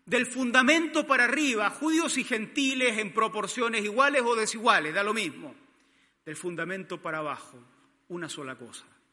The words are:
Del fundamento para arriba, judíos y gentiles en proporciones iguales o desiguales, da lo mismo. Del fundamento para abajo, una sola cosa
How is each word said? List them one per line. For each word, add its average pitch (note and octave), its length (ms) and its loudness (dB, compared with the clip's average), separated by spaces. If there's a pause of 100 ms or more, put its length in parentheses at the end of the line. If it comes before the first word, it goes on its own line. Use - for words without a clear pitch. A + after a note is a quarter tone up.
Del A#3+ 200 0
fundamento C4 840 4
para B3 160 4
arriba, A#3+ 460 2
judíos D#4 480 0
y B3+ 80 -2
gentiles B3+ 720 0
en G#3 160 -4
proporciones A3 720 0
iguales B3+ 420 2
o A#3 100 2
desiguales, G#3+ 580 2
da G3 100 0
lo G#3+ 100 0
mismo. E3 420 -6 (720)
Del D#3 100 -10
fundamento F3 640 -8
para D#3+ 160 -6
abajo, C#3 440 -8 (460)
una F3 220 -10
sola C3 280 -12
cosa A#2+ 280 -18 (280)